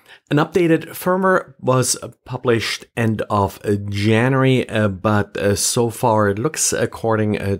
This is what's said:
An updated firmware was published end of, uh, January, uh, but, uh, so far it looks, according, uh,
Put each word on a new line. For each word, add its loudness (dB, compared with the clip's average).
An 2
updated 2
firmware -2
was 0
published -2
end 0
of, 0
uh, 0
January, 2
uh, 0
but, -2
uh, 2
so 0
far 2
it 0
looks, -4
according, -2
uh, -2